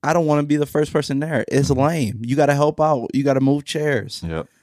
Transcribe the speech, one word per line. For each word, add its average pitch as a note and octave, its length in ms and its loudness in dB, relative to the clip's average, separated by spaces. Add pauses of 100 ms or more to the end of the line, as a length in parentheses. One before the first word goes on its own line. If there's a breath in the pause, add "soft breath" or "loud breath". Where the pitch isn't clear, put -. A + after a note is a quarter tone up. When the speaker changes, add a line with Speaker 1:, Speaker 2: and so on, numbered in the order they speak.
Speaker 1:
I D3 100 0
don't E3 140 2
wanna D3 180 4
be D3 120 0
the D3 100 0
first D3+ 260 -2
person C#3+ 280 0
there. D3+ 280 -2
It's C#3 220 2
Speaker 2:
Mm-hmm. C3 100 2
Speaker 1:
lame. C3+ 440 0
You A#2+ 120 -2
gotta C#3+ 180 4
help D3 260 0
out. D3+ 340 0
You C3+ 100 0
gotta C3+ 160 2
move C#3 240 2
chairs. D3 600 -4
Speaker 2:
Yep. E2 220 -6 (140)